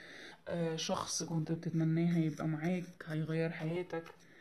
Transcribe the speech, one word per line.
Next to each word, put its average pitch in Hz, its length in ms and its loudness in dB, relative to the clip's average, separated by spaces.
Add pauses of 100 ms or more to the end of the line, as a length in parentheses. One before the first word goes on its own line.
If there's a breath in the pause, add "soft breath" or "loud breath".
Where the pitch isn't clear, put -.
(500 loud breath)
آه، 165 280 0
شخص - 460 -2
كنت 165 300 0
بتتمناه 165 640 4
هيبقى 156 320 2
معاك، 175 580 -2
هيغير 160 440 0
حياتك، 165 540 -4 (360 loud breath)